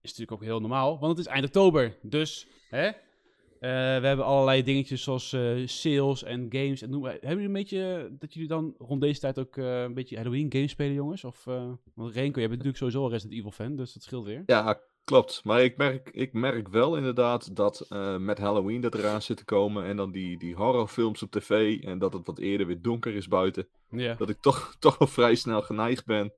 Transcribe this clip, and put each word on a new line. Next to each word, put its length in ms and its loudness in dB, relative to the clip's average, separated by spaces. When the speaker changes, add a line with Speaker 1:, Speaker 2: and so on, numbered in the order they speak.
Speaker 1:
Is 100 -16
natuurlijk 220 -10
ook 100 -10
heel 180 -2
normaal, 380 0
want 180 0
het 100 -6
is 60 -8
eind 140 0
oktober. 560 6
Dus, 440 -4
hè? 180 0
Eh, 1120 -4
we 60 0
hebben 180 2
allerlei 380 4
dingetjes 400 0
zoals, 300 -4
eh, 340 -2
sales 560 0
en 260 -6
games 340 -2
en 80 -10
noem 120 -4
maar. 100 -6
Hebben 180 -10
jullie 160 -2
een 60 -2
beetje, 420 -4
eh, 100 -14
dat 160 -16
jullie 140 -8
dan 300 -4
rond 220 -4
deze 200 0
tijd 180 -2
ook, 180 -8
eh, 260 -2
een 120 -6
beetje 220 -8
Halloween 360 -2
games 180 0
spelen, 240 -4
jongens? 300 -6
Of, 220 -16
eh, 260 -6
want 200 -10
Renko, 260 -2
jij 80 2
bent 140 -4
natuurlijk 140 -2
sowieso 260 -2
al 80 0
Resident 280 -6
Evil 120 -10
fan, 260 -8
dus 160 -8
dat 100 -20
scheelt 220 -10
weer. 220 -8
Speaker 2:
Ja, 340 4
klopt, 400 6
maar 180 6
ik 140 4
merk, 340 0
ik 220 -4
merk 360 -2
wel 280 4
inderdaad 600 0
dat, 240 2
eh, 360 -6
met 220 -2
Halloween 420 0
dat 140 -2
eraan 280 0
zit 140 -6
te 80 -20
komen 400 2
en 120 -4
dan 160 -2
die, 260 -6
die 160 -8
horrorfilms 680 0
op 80 -10
T 140 -4
V 400 2
en 140 -6
dat 140 0
het 140 -10
wat 120 -10
eerder 280 -2
weer 160 -6
donker 320 -2
is 140 -6
buiten, 400 0
Speaker 1:
Ja. 240 -4
Speaker 2:
dat 140 -4
ik 120 -6
toch, 340 2
<laughs> 40 -20
toch 200 6
wel 100 6
vrij 260 6
snel 280 0
geneigd 440 -2
ben 320 0